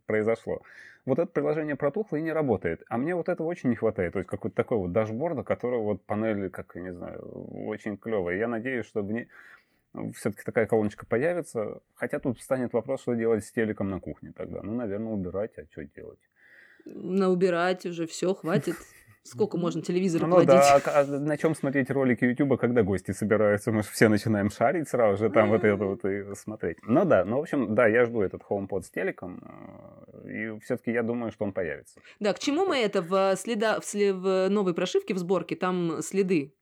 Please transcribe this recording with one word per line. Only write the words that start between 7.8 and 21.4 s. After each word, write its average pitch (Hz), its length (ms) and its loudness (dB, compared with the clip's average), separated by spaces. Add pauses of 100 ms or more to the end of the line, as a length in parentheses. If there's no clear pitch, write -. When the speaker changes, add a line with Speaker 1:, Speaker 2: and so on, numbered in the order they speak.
Speaker 1:
клёвая. 95 400 -2
Я 113 120 0
надеюсь, 120 380 -4
что 110 160 -4
в 98 100 -6
ней 117 160 -6 (880)
всё-таки - 300 -6
такая 110 220 0
колоночка 107 400 0
появится. 123 760 -2 (140)
Хотя 123 240 -6
тут 127 200 -4
встанет 127 360 -4
вопрос, 127 280 -2
что 127 120 -2
делать 113 300 2
с - 80 -18
телеком 107 380 0
на 92 100 -4
кухне - 360 -12
тогда. 87 260 -10
Ну, 98 120 -8
наверное, 110 400 -6
убирать, 95 440 -6
а 78 60 -16 (100)
чё 78 100 -12 (120)
делать? - 240 -18 (680)
Speaker 2:
На 185 440 0
убирать 180 560 2
уже 170 200 -4
всё, 175 280 -2
хватит. 165 400 -2
Speaker 1:
<laughs> - 100 -14 (380)
Speaker 2:
Сколько 185 360 -2
можно 165 240 -2
телевизору 175 440 2
Speaker 1:
Ну 175 100 4
Speaker 2:
плодить? 170 180 10
Speaker 1:
да, 139 220 10
а 139 40 6
к-, - 80 -2 (120)
а 143 40 4
на 143 320 -2
чём 160 180 2